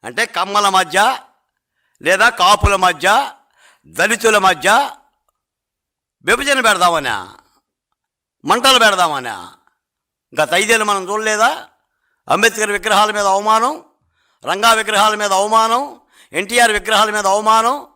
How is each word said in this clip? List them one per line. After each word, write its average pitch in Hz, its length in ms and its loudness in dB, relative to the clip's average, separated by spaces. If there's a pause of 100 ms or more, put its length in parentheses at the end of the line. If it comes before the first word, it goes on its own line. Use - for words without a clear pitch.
అంటే 123 260 -6
కమ్మల 202 400 -2
మధ్య 185 300 0 (1000)
లేదా 190 320 2
కాపుల 202 440 2
మధ్య, 180 300 0 (880)
దళితుల 214 440 0
మధ్య 180 300 0 (1600)
విభజన 269 360 0
పెడదామనా, 170 540 0 (1300)
మంటలు 247 360 2
పెడదామనా? 160 560 0 (1000)
గత 151 200 -2
ఐదేళ్ళు 214 340 0
మనం 196 180 -2
చూడలేదా? 214 460 -2 (760)
అంబేద్కర్ 214 460 0
విగ్రహాల 208 380 0
మీద 208 160 -2
అవమానం, 220 460 0 (680)
రంగా 202 300 0
విగ్రహాల 214 420 0
మీద 208 180 -4
అవమానం, 220 480 2 (520)
ఎన్టీఆర్ 220 420 0
విగ్రహాల 208 360 0
మీద 208 160 -4
అవమానం 220 480 2 (200)